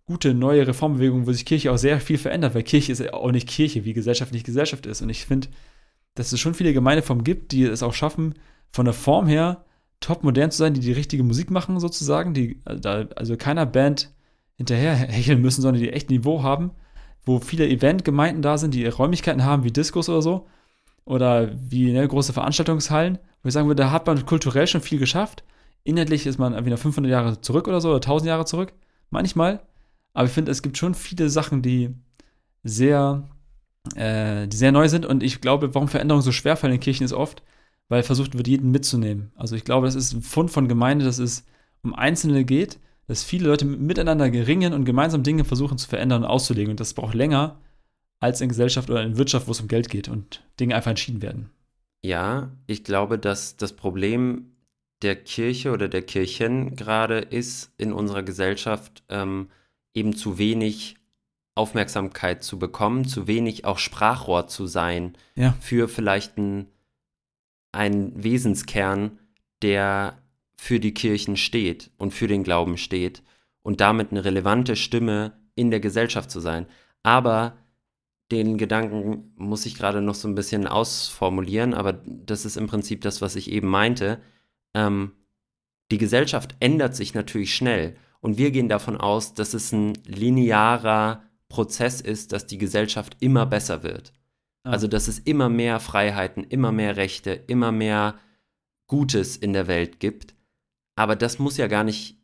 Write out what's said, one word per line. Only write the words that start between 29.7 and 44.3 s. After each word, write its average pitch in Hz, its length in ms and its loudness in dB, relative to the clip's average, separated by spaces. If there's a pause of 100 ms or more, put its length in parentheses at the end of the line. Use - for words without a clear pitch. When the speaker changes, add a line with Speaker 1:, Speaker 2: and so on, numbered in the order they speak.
Speaker 1:
Aber 127 140 2
ich 127 60 0
finde, 151 200 0
es 131 100 -4
gibt 135 160 -4
schon 180 160 0
viele 170 340 -2
Sachen, 143 320 0
die 127 300 0 (720)
sehr, 139 640 2 (680)
äh, 107 500 -2
die 104 100 -6
sehr 131 160 6
neu 151 160 8
sind. 165 180 2
Und 131 160 2
ich 127 180 -2
glaube, 135 340 2
warum 143 140 2
Veränderungen 147 360 4
so 127 80 4
schwer 151 240 2
fallen 131 180 2
in 127 60 0
Kirchen 131 240 0
ist 123 80 -2
oft, - 300 -4 (460)
weil 120 140 4
versucht 135 340 0
wird, 120 120 -2
jeden 131 220 4
mitzunehmen. 107 640 -2
Also 113 200 -6
ich 107 80 -8
glaube, 127 220 2
das 131 100 0
ist 127 160 -2
ein 113 100 -6
Fund 165 280 -2
von 135 180 2
Gemeinde, 131 360 2
dass 127 140 0
es 123 260 -4 (380)
um 117 120 -6
Einzelne 143 500 2
geht, 135 340 0 (280)
dass 110 160 -6
viele 180 260 -2
Leute 147 180 4
m-, 139 200 -2
miteinander 160 460 2